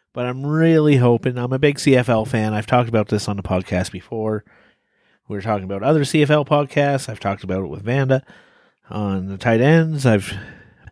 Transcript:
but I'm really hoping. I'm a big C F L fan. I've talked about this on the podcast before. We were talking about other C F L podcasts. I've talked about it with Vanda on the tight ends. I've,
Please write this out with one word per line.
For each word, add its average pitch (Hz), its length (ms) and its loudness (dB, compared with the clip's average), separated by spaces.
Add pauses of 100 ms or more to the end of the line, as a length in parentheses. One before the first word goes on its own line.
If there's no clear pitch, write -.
(140)
but 123 120 -6
I'm 131 200 -6
really 156 500 4
hoping. 123 420 2
I'm 123 140 -6
a 131 80 0
big 147 180 2
C 135 180 4
F 123 140 2
L 110 160 2
fan. 107 280 -2
I've 104 120 -4
talked 123 240 2
about 110 200 0
this 104 180 -2
on 104 80 -4
the 95 80 -8
podcast 92 480 -4
before. 110 540 -6 (840)
We 107 80 -10
were 98 60 -6
talking 101 240 -4
about 98 180 -6
other 147 220 2
C 151 180 0
F 139 60 2
L 151 160 2
podcasts. 143 640 -2
I've 107 100 -12
talked 98 240 -6
about 95 200 -4
it 85 40 -8
with 80 160 -12
Vanda 131 400 0 (680)
on 98 380 -6
the 98 100 -10
tight 113 240 0
ends. 156 440 2
I've, 107 280 2 (580)